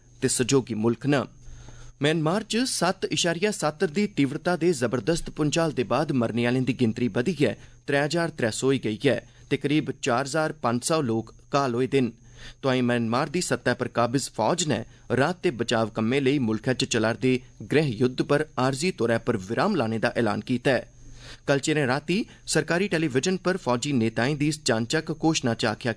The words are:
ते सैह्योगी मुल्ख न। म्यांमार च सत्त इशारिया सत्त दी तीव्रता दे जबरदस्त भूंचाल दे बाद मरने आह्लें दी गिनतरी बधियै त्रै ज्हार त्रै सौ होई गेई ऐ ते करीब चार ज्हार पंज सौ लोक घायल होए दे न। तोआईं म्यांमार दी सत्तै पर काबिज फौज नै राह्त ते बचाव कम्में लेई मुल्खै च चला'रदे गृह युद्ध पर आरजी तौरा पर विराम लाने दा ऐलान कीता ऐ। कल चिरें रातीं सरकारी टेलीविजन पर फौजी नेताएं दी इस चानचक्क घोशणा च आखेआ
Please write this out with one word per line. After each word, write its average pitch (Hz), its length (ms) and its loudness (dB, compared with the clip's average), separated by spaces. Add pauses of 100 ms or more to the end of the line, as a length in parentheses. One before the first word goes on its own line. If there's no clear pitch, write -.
(220)
ते 131 80 2
सैह्योगी 123 480 0
मुल्ख 113 280 -2
न। 139 200 2 (760)
म्यांमार 160 460 0
च 226 240 0
सत्त 190 420 -2
इशारिया 170 420 0
सत्त 151 380 -2
दी 202 220 0
तीव्रता 151 440 0
दे 170 180 2
जबरदस्त 127 640 -2
भूंचाल 156 360 0
दे 120 160 -2
बाद 147 260 0
मरने 117 300 0
आह्लें 127 180 2
दी 117 160 -2
गिनतरी 120 320 2
बधियै 123 440 0 (280)
त्रै 143 240 0
ज्हार 165 240 0
त्रै 117 220 -2
सौ - 140 -2
होई 135 120 4
गेई 107 200 -4
ऐ 127 200 2 (260)
ते 139 140 0
करीब 139 400 0
चार 131 300 0
ज्हार 156 300 -2
पंज 120 260 0
सौ 160 180 2
लोक 113 300 -2 (160)
घायल 139 240 0
होए 123 160 0
दे 135 120 4
न। 120 160 -2 (400)
तोआईं 127 260 2
म्यांमार 120 460 0
दी 180 140 -2
सत्तै 123 320 0
पर 120 180 -4
काबिज 120 380 0
फौज 151 340 0
नै 135 120 0 (360)
राह्त 135 260 0
ते 185 160 0
बचाव 113 360 0
कम्में 117 300 0
लेई 139 200 2
मुल्खै 113 320 0
च - 140 -2
चला'रदे 113 460 2 (320)
गृह 139 300 2
युद्ध 127 280 0
पर 143 200 2 (160)
आरजी 135 340 0
तौरा 113 280 0
पर 117 200 -2
विराम 123 340 0
लाने 113 240 0
दा 120 160 0
ऐलान 104 280 0
कीता 127 300 0
ऐ। - 640 -8 (100)
कल 139 120 4
चिरें 151 260 0
रातीं 143 320 0 (300)
सरकारी 165 400 0
टेलीविजन 165 540 0
पर 185 180 0
फौजी 123 360 -2
नेताएं 113 420 0
दी 147 100 0
इस 151 160 -2
चानचक्क 127 500 -2
घोशणा 147 400 0
च 110 140 -2
आखेआ 110 300 -2